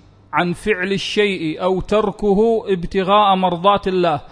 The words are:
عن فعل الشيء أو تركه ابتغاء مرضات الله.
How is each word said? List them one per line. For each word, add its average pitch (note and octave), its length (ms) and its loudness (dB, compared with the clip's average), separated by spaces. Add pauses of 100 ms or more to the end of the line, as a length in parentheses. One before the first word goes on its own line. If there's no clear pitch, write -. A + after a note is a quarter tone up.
(340)
عن F3 200 0
فعل G3 400 -2
الشيء F#3 680 -2
أو F#3 180 0
تركه G#3 840 0
ابتغاء F#3+ 680 2
مرضات F#3 520 0
الله. F3 340 0 (100)